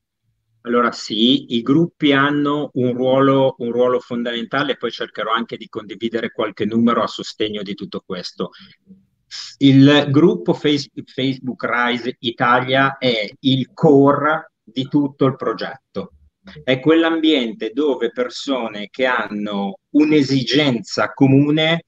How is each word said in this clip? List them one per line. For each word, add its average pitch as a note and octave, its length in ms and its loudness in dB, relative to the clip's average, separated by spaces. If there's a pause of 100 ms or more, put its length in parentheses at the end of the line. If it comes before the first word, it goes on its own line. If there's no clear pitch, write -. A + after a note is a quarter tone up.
(640)
Allora A#2+ 280 0
sì, A#2+ 640 -2
i A#2 60 0
gruppi D3 500 2
hanno C#3+ 600 0
un B2 180 0
ruolo, C3+ 680 2
un A#2 120 -6
ruolo B2 300 0
fondamentale, A#2+ 760 -4
poi A#2 160 -6
cercherò G#2+ 400 -8
anche A#2 240 -4
di G#2+ 140 -18
condividere A2+ 600 -8
qualche A2 340 -6
numero A2+ 360 0
a G2+ 60 -2
sostegno G#2+ 540 -8
di G2+ 140 -10
tutto G2 300 -12
questo. F2+ 440 -10 (1120)
Il C#3 500 6
gruppo E3 440 2
Face-, D3 360 -2 (160)
Facebook C3 580 -6
Rise A#2+ 560 -4
Italia B2+ 800 0
è A2+ 320 -2 (120)
il C3 320 0
core C#3+ 800 2 (100)
di C3 240 -8
tutto C#3+ 380 -2
il C3 100 0
progetto. F#2 800 -8 (500)
È C3 160 0
quell'ambiente D#3 920 0
dove B2 400 -2
persone A#2 800 -6
che C3 160 -2
hanno G#2 760 -4 (120)
un'esigenza C3+ 1200 0
comune D3 760 2